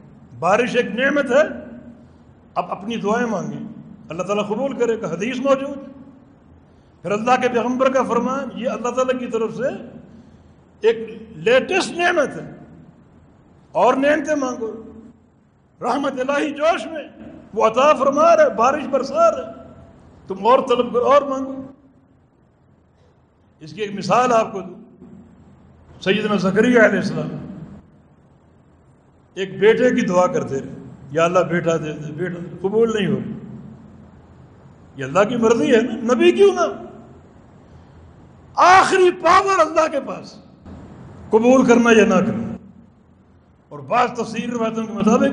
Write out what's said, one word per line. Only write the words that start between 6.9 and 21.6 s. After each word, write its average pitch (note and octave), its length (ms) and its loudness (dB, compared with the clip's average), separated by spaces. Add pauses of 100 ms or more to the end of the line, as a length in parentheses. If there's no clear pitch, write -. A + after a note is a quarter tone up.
پھر E3+ 80 -6
اللہ A3 200 -2 (120)
کے B3 60 0
پیغمبر B3 440 0
کا C4 100 2
فرمان، B3 520 -4
یہ G#3+ 140 -6
اللہ A3 200 -6
تعالیٰ B3+ 320 -2
کی B3 60 -8
طرف A3 300 -4
سے C#4+ 420 -8 (800)
ایک A3+ 460 -2 (100)
لیٹسٹ B3+ 560 0
نعمت E4+ 360 0
ہے، D#3 240 -14 (1200)
اور G3+ 220 4
نعمتیں D4 400 0
مانگو۔ B3 480 -6 (960)
رحمت C4+ 320 -2
الہی C#4+ 380 -2
جوش D#4+ 360 0
میں، D#4 160 -10 (520)
وہ A3 120 2
عطا B3+ 280 4
فرما D4 420 4
رہے، D4+ 140 6
بارش B3 360 0
برسا C#4 440 2
رہے، - 420 -8 (560)
تم F#3+ 180 -6
اور B3+ 120 6 (100)
طلب A#3+ 260 0
کرو، A#3+ 100 0
اور C#4 180 4
مانگو۔ C4+ 400 -8 (2000)